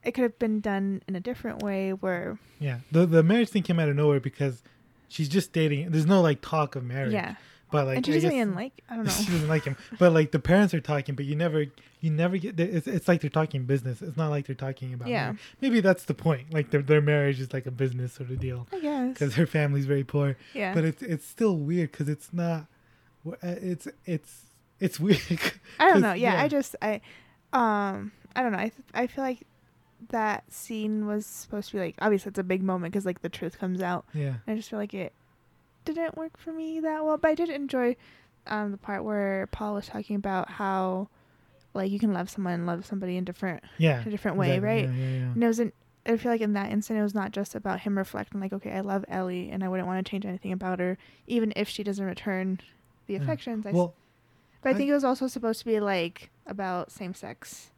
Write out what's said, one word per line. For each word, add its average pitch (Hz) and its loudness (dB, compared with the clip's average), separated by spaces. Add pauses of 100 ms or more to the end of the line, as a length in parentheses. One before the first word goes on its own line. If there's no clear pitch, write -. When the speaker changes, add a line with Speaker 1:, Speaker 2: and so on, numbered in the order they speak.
Speaker 1:
it 240 -2
could 254 2
have 233 0
been 214 0
done 196 -2
in 190 -4
a 175 -4
different 240 -8
way 190 -2
where 190 -4 (200)
Speaker 2:
Yeah. 131 -4 (120)
The, 165 6
the 165 6
marriage 214 4
thing 202 2
came 170 2
out 156 4
of 143 2
nowhere 147 4
because 135 -4 (460)
she's 151 -2
just 180 2
dating. 156 0
There's 156 4
no, 190 8
like, 156 4
talk 151 0
of 131 -6
marriage. 131 -2
Speaker 1:
Yeah. 208 -2 (360)
Speaker 2:
But, 147 4
like, 131 0
Speaker 1:
And 254 -2
she 294 0
Speaker 2:
I 302 4
Speaker 1:
doesn't 339 4
Speaker 2:
guess 302 2
Speaker 1:
even 214 0
like, 262 -8 (160)
I 240 -8
don't 226 -2
Speaker 2:
<laughs> - 2
she - 0
Speaker 1:
know. 185 -2
Speaker 2:
doesn't 156 2
like 160 2
him. 135 -4 (220)
But, 175 8
like, 156 6
the 156 4
parents 185 6
are 165 0
talking, 143 -2
but 139 -6
you 143 -2
never, 156 2 (360)
you 160 2
never 170 2
get, 185 -4
it's, 170 0
it's 208 0
like 175 6
they're 151 0
talking 147 0
business. 127 0
It's 156 -8
not 156 0
like 147 -2
they're 135 -6
talking 131 -8
about 123 -8
Speaker 1:
Yeah. 220 0
Speaker 2:
marriage. 160 -4 (220)
Maybe 240 4
that's 185 4
the - 0
point. 147 0
Like, 151 0
their, 143 2
their 151 6
marriage 143 4
is 131 -6
like 131 -6
a 131 -6
business 127 -2
sort 127 -10
of 127 -4
deal. 123 -6
Speaker 1:
I 381 -6
guess. 269 -2
Speaker 2:
'Cause 139 0
her 156 4
family's 143 2
very 139 2
poor. 139 0 (160)
Speaker 1:
Yeah. 202 -2
Speaker 2:
But 160 2
it's, 160 -2
it's 170 -4
still 208 2
weird 156 0
'cause 143 -4
it's 147 -6
not, 170 -2 (580)
w-, 165 -10
uh, 175 -4
it's, 180 -6 (180)
it's, - -6 (340)
it's 190 -2
<laughs> 151 0
weird. 196 8 (600)
Speaker 1:
I 294 8
don't 370 10
Speaker 2:
'Cause, 311 10
Speaker 1:
know. 208 4
Yeah, 220 4
Speaker 2:
yeah. 208 4
Speaker 1:
I 294 4
just, 285 0
I, 208 -2 (500)
um, 208 0 (240)
I 254 0
don't 240 2
know. 190 -2
I, 214 -2
th-, - -20 (100)
I 247 0
feel 269 -6
like 254 -4 (680)
that 214 -2
scene 214 -4
was 208 -2
supposed - -10
to 214 -4
be, - -2
like, 170 -4
obviously 202 2
it's - -8
a 190 0
big 185 0
moment 185 -2
'cause, 196 -2
like, 180 -4
the 175 -4
truth - -8
comes 185 -4
out. 180 -4
Speaker 2:
Yeah. 139 -2 (120)
Speaker 1:
I 220 -2
just 226 -10
feel 226 -8
like 208 -6
it 190 -8 (720)
didn't 330 -4
work 320 -10
for - -12
me 320 -6
that 311 -2
well, 311 2
but 320 2
I 311 4
did 339 -2
enjoy, 262 0 (520)
um, 208 -4
the 196 -8
part 196 -6
where 202 -2
Paul 208 -4
was 202 -6
talking 208 -6
about 196 -2
how, 190 -2 (680)
like, 196 -2
you 202 -2
can 214 4
love 180 -4
someone, 180 -4
love 175 -4
somebody 185 -4
in 185 -2
different, 180 -6 (140)
Speaker 2:
Yeah, 151 4
Speaker 1:
in 110 -6
a 214 -6
different 202 -2
way, 135 2
Speaker 2:
exactly. 196 0
Speaker 1:
right? 220 2
Speaker 2:
Yeah, 127 -2
yeah, 131 -2
yeah. 127 -2
Speaker 1:
And 233 2
it 233 6
wasn't, 226 0 (340)
I 233 2
feel 240 -2
like 233 0
in 208 0
that 196 -2
instant, 214 -2
it 214 2
was 202 -2
not 202 -4
just 202 -6
about 196 -4
him 202 -2
reflecting, 196 -6
like, 190 -6
"Okay, 202 -8
I 190 -4
love 196 -2
Ellie, 180 -6
and 190 -4
I 185 -2
wouldn't 185 -2
wanna 185 -2
change 196 -6
anything 190 -8
about 185 -4
her, 180 -2 (300)
even 226 0
if 208 -2
she - -8
doesn't 196 -4
return 185 -4 (480)
the 208 -4
Speaker 2:
Yeah. 180 -4
Speaker 1:
affections." 220 -4
I 202 -10
s-, 180 0
Speaker 2:
Well, 175 2 (680)
Speaker 1:
but 269 0
I - 4
Speaker 2:
I 196 0
Speaker 1:
think 277 0
it 285 6
was 285 4
also 262 2
supposed 226 -2
to - -12
be, 220 2
like, 185 -2 (180)
about 185 -6
same 185 -10
sex. - -16